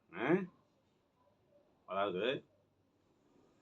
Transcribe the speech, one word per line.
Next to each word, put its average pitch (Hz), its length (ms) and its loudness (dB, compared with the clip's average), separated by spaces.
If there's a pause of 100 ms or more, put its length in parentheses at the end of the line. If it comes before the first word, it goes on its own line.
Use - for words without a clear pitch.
(120)
அ? 113 200 0 (1600)
அதாவது, 98 360 0 (1400)